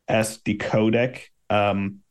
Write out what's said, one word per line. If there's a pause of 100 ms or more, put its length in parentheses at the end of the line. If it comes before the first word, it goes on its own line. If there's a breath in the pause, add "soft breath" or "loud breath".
as
the
codec. (280)
Um, (100)